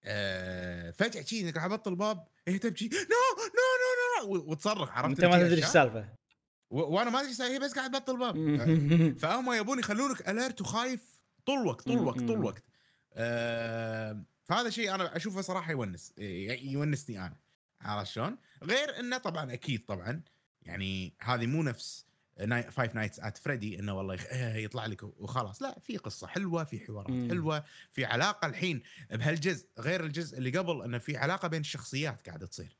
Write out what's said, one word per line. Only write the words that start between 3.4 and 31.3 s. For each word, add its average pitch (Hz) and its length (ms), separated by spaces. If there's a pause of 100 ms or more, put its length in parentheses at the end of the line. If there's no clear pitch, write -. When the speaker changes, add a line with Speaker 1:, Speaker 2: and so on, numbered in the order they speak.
Speaker 1:
no، - 40 (300)
no، 494 400
no"، 240 60
و-، 170 240
وتصرخ، 190 380
عرفت 123 160
Speaker 2:
وأنت 139 200
ما 175 60
Speaker 1:
شي 180 60
Speaker 2:
تدري 175 80
إيش 170 80
Speaker 1:
أشياء؟ 156 140 (180)
Speaker 2:
السالفة. 110 240 (600)
Speaker 1:
و-، 147 260
وأنا 233 140
ما 247 100
أدري 277 100
إيش، 240 120
هي 262 180
بس 277 140
قاعد 262 180
تبطل 262 280
باب. 240 160
Speaker 2:
مم. 156 800
<laughs> - 60
Speaker 1:
فهم 247 320
يبون 233 260
يخلونك 233 500
أليرت 233 320
وخايف 240 600 (240)
طول 269 160
الوقت، 160 240
طول 254 100
Speaker 2:
مم. 240 60
Speaker 1:
الوقت، 127 180
طول 120 80
Speaker 2:
مم. 117 140
Speaker 1:
الوقت. 117 220 (500)
آه، 113 1120 (220)
فهذا 226 240
شيء 208 260
أنا 185 200
أشوفه 185 260
صراحة 180 300
يونس، 107 460
ي-، 104 540
يونسني 139 480
أنا. 90 180 (440)
عرفت 104 300
شلون؟ 160 260 (260)
غير 269 360
إنه 247 180
طبعًا 160 360
أكيد 127 320
طبعًا، 107 360 (400)
يعني 95 600
هذه 117 260
مو 156 160
نفس - 420 (340)
ناي-، 117 320
فايف 120 240
نايتس 107 240
آت 101 180
فريدي، 107 420
إنه 101 140
والله 95 200
يخ-، 87 120
إيه، 113 380
يطلع 107 220
لك 107 180
وخلاص. 104 580
لا، 269 180
في 220 180
قصة - 300
حلوة، 170 360
في 147 160
حوارات 104 300
Speaker 2:
مم. 123 200
Speaker 1:
حلوة، 156 340 (280)
في 131 140
علاقة 165 400
الحين 151 360 (300)
بهالجزء 151 560 (120)
غير 165 240
الجزء 151 340
اللي 131 200
قبل، 170 260
إنه 120 140
في 147 200
علاقة 175 300